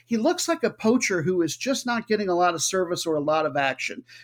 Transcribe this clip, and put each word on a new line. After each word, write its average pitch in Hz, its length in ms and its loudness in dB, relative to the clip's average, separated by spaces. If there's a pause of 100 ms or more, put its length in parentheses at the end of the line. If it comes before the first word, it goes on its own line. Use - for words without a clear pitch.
he 233 100 0
looks 320 300 2
like 330 160 -2
a 220 80 0
poacher 220 500 2
who 175 220 0
is 156 120 -2
just 254 300 -4
not 240 220 -4
getting 208 200 0
a 180 80 0
lot 175 200 2
of 156 80 -4
service 175 420 0
or 165 80 0
a 151 80 0
lot 156 240 2
of 143 100 -2
action. 135 480 -2 (200)